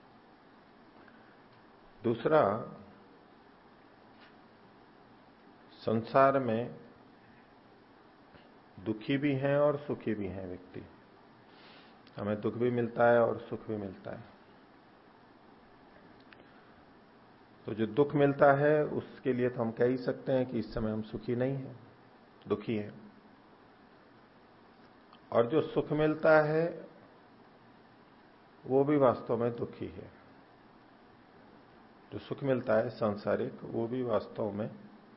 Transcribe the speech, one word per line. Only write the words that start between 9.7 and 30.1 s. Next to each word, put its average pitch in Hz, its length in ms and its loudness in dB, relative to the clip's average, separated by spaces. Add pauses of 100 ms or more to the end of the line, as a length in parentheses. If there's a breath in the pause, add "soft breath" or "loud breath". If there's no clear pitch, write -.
सुखी 120 360 -4
भी 101 120 -6
हैं 95 200 -8
व्यक्ति, 90 400 -14 (1300 loud breath)
हमें 104 240 -4
दुख 110 140 -4
भी 123 160 0
मिलता 120 420 2
है 120 80 6
और 113 180 2
सुख - 300 -12
भी 110 80 -4
मिलता 98 340 -10
है। - 140 -14 (3500 loud breath)
तो 117 80 -6
जो 110 120 0
दुख 143 280 2
मिलता 143 380 6
है 147 320 4
उसके - 480 -4
लिए 123 160 2
तो 123 120 -4
हम 113 100 -2
कह 120 140 0
ही 127 120 4
सकते 131 360 -4
हैं 127 140 2
कि 120 120 -4
इस - 160 -6
समय 110 160 -2
हम 107 120 -4
सुखी 120 340 -6
नहीं 127 180 0
हैं, 131 360 -10 (600)
दुखी 107 260 -2
हैं, 104 340 -8 (2250)
और 117 140 4
जो 123 140 2
सुख 156 320 -2
मिलता 156 480 4
है 160 500 -2 (1800)
वो 135 180 4
भी 147 120 2
वास्तव 127 400 2
में 117 200 -2
दुखी 104 300 -8
है। 87 240 -14 (2000)